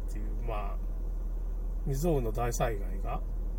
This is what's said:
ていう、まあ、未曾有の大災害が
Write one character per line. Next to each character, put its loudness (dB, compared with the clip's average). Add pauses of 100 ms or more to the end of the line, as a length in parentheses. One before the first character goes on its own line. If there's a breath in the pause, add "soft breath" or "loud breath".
(120)
て -2
い -2
う、 -2 (220)
ま 0
あ、 -2 (1080)
未 2
曾 4
有 4
の 2
大 2
災 2
害 -2
が 0 (380)